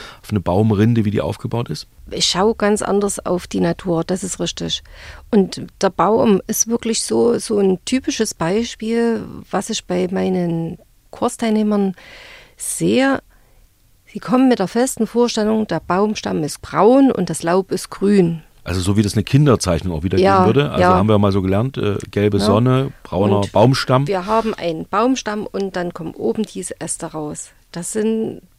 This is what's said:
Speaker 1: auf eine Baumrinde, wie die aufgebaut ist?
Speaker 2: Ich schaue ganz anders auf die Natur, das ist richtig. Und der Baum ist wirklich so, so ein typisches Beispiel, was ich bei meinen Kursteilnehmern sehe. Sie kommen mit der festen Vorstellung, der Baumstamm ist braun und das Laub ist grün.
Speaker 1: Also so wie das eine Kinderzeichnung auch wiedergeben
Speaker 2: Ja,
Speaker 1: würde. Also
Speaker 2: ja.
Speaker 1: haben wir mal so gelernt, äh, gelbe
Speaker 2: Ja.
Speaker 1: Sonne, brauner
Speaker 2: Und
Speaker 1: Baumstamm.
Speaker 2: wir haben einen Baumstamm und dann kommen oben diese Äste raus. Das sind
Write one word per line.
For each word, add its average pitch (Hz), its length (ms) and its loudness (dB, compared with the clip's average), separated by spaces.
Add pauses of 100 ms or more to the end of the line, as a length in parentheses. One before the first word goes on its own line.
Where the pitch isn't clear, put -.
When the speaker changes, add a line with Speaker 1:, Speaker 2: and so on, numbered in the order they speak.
(240)
Speaker 1:
auf - 80 -10
eine 104 80 0
Baumrinde, 107 680 2
wie 104 60 0
die 101 100 -2
aufgebaut 113 480 -6
ist? - 180 -10 (220)
Speaker 2:
Ich - 160 -4
schaue 202 300 0
ganz 208 260 0
anders 202 420 -2
auf 175 220 -2
die 196 140 -4
Natur, 170 440 -2
das 180 200 -4
ist - 160 -8
richtig. 170 420 -6 (480)
Und 190 320 2 (180)
der 190 120 0
Baum 202 560 2
ist - 200 -2
wirklich 226 360 -4
so, 233 340 2
so 202 220 -2
ein 190 260 2
typisches 254 480 -2
Beispiel, 226 880 -2 (280)
was - 180 -4
ich - 160 -6
bei 180 260 -2
meinen 175 680 -2 (320)
Kursteilnehmern 214 840 0 (640)
sehe. 247 640 0 (840)
Sie - 120 -12
kommen 254 300 4
mit 233 80 4
der 185 100 0
festen 233 380 -2
Vorstellung, 220 640 0
der 160 140 -4
Baumstamm 190 600 -2
ist - 200 -8
braun 240 480 6
und 175 180 -2
das 160 140 -6
Laub 180 280 0
ist 175 200 -6
grün. 180 500 2 (260)
Speaker 1:
Also 92 140 -2
so 98 160 2
wie 110 60 4
das 101 100 0
eine 107 100 0
Kinderzeichnung 95 720 2
auch 76 60 -6
wiedergeben 95 240 2
Speaker 2:
Ja, 196 220 4
Speaker 1:
würde. 139 240 2
Also - 100 0
Speaker 2:
ja. 180 140 6
Speaker 1:
haben 107 120 2
wir 107 120 4
mal 101 120 4
so 98 120 2
gelernt, 101 340 0
äh, 101 200 -2 (120)
gelbe 104 300 2
Speaker 2:
Ja. 98 60 0
Speaker 1:
Sonne, 127 460 2 (120)
brauner 101 380 0
Speaker 2:
Und 98 100 -4
Speaker 1:
Baumstamm. 131 560 2
Speaker 2:
wir 185 180 -2
haben 220 300 0
einen 165 320 -6
Baumstamm 214 580 -2
und 196 300 -6
dann 175 180 -4
kommen 165 220 -10
oben 220 360 -2
diese - 300 -12
Äste 170 300 -8
raus. 156 400 -10 (200)
Das 175 220 -10
sind 220 480 -2 (180)